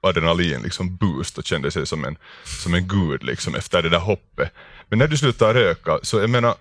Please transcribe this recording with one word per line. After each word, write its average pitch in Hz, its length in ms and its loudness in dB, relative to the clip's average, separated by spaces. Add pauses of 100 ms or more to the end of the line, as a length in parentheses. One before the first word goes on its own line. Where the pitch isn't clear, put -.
adrenalin, 85 600 2
liksom 92 340 -6
boost 87 400 -2
och - 80 -10
kände 71 260 -4
sig 73 160 -4
som 78 180 -6
en, 71 120 -8 (460)
som 87 100 -2
en 90 140 0
gud 90 360 0
liksom 64 320 -6
efter - 260 0
det 82 80 0
där 85 100 4
hoppet. - 520 -2 (380)
Men 107 100 2
när 143 80 6
du 151 100 0
slutar 117 360 4
röka, 90 500 2
så - 160 0
jag 110 100 2
menar 120 320 2